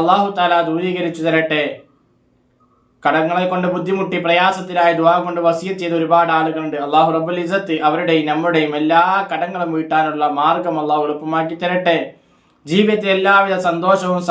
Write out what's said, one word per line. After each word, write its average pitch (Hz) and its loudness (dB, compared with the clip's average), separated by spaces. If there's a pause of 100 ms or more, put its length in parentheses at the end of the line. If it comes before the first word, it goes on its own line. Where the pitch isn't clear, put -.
അല്ലാഹു 196 2
തആല 175 2 (120)
ദൂരീകരിച്ചു 175 -4
തരട്ടെ. 156 0 (1400)
കടങ്ങളെ 160 2
കൊണ്ട് 180 -2
ബുദ്ധിമുട്ടി 180 -2
പ്രയാസത്തിലായ 175 2
ദുആ 165 4 (140)
കൊണ്ട് 175 -4
വസിയത്ത് 185 -2
ചെയ്ത 170 -2
ഒരുപാട് 165 2
ആളുകളുണ്ട്. 156 -4
അല്ലാഹു 156 2
റബ്ബുൽ 170 -4
ഇസ്സത്ത് 170 -2 (120)
അവരുടെയും 160 2
നമ്മുടെയും 160 0
എല്ലാ 165 4 (300)
കടങ്ങളും 175 -4
വീട്ടാനുള്ള 156 0 (160)
മാർഗം 170 0
അല്ലാഹു 151 0
എളുപ്പമാക്കി 160 -4
തരട്ടെ. 180 0 (760)
ജീവിതത്തിൽ 196 2
എല്ലാവിധ 196 4 (120)
സന്തോഷവും 180 0 (120)